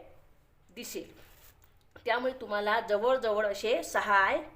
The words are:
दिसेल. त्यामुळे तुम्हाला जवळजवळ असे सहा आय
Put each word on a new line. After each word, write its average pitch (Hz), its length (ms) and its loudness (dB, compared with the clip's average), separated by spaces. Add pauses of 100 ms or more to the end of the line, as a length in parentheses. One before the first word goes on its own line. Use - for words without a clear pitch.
(720)
दिसेल. - 440 -14 (840)
त्यामुळे 247 440 -2
तुम्हाला 208 400 0
जवळजवळ 214 680 2
असे 220 360 -2
सहा 208 340 0
आय 202 220 4 (180)